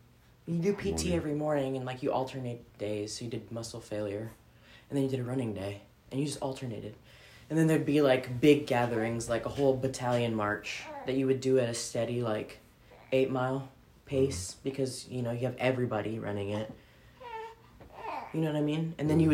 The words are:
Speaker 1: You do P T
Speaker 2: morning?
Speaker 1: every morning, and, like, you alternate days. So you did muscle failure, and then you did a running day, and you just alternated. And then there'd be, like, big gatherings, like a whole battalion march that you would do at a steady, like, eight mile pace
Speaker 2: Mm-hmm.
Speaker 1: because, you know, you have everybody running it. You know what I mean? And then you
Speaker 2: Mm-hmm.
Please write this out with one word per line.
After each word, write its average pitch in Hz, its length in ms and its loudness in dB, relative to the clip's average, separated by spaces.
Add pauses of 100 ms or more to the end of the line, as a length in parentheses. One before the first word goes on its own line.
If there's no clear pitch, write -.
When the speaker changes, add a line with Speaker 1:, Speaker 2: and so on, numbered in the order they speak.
(460)
Speaker 1:
You 170 120 -2
do 185 140 2
P 196 200 -4
T - 0 -
Speaker 2:
morning? 165 220 0
Speaker 1:
every 151 200 0
morning, 147 420 0
and, 127 80 -4
like, 127 180 -6
you 143 80 0
alternate 127 680 -4
days. 104 400 -4
So 127 80 -8
you 117 40 -8
did 110 220 -8
muscle 113 280 -8
failure, 104 500 -6 (580)
and 139 80 -4
then 139 80 2
you 131 60 0
did 131 100 0
a 123 40 -4
running 120 280 -2
day, 101 300 -8 (280)
and 127 80 -4
you 147 80 0
just 139 140 -6
alternated. 110 540 -6 (560)
And 156 80 2
then 160 80 6
there'd 156 200 4
be, 147 140 6
like, 127 400 4
big 147 260 8
gatherings, 117 640 0
like 117 160 0
a - 60 -6
whole 135 260 4
battalion 123 580 0
march 104 480 -2 (240)
that 131 80 0
you 135 120 2
would 131 160 2
do 131 160 4
at 120 100 2
a 117 60 -4
steady, 120 480 -2
like, 110 360 -4 (540)
eight 131 180 4
mile 131 400 -2 (340)
pace 135 480 0
Speaker 2:
Mm-hmm. - 160 -8
Speaker 1:
because, 131 400 -4
you 127 140 -6
know, 117 100 -2
you 120 140 -2
have 123 120 -4
everybody 120 600 0
running 101 320 -4
it. 107 200 -4 (1600)
You 160 80 0
know 160 100 0
what 151 60 0
I - 20 0
mean? 156 380 -2
And 147 100 0
then 156 120 4
you 160 40 6
Speaker 2:
Mm-hmm. 160 100 6